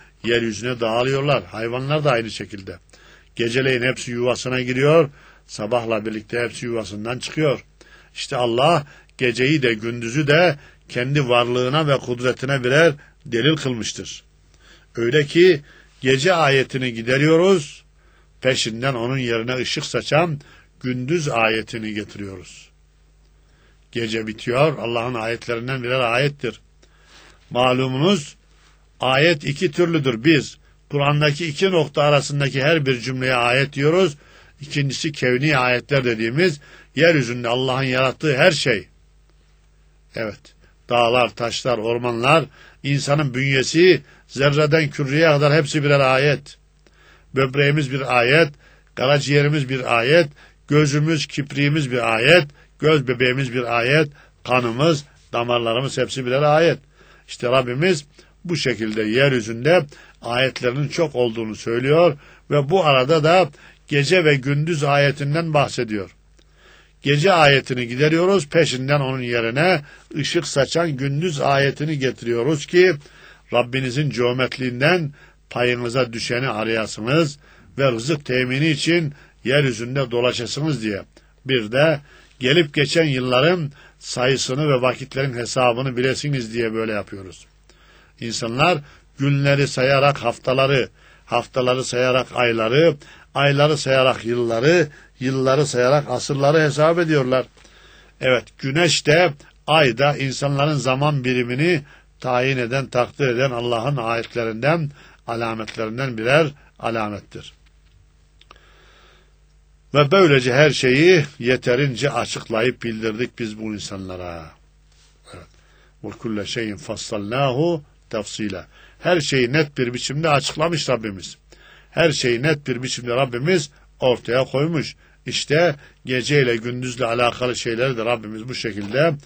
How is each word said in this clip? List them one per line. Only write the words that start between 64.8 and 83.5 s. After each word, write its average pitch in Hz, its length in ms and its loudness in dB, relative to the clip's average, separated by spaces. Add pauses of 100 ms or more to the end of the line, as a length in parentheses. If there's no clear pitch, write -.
ayetinden 143 680 0
bahsediyor. 110 560 -2 (920)
Gece 147 300 4
ayetini 139 560 4
gideriyoruz, 156 600 2
peşinden 143 520 0
onun 131 200 -4
yerine 123 640 0 (340)
ışık 151 300 -2
saçan 156 500 0
gündüz 143 440 -4
ayetini 139 580 0
getiriyoruz 120 680 -2
ki 180 260 4 (600)
Rabbinizin 127 580 0
cömertliğinden 127 1040 0 (380)
payınıza 123 640 -2
düşeni 120 360 -4
arayasınız 113 880 -2 (400)
ve 135 140 2
rızık 120 320 -4
temini 127 460 0
için 156 440 -2 (300)
yeryüzünde 127 640 0
dolaşasınız 120 720 -2
diye. 104 200 -4 (440)
Bir 117 260 -2
de 143 280 2 (400)
gelip 147 340 2
geçen 151 300 2
yılların 143 680 0 (260)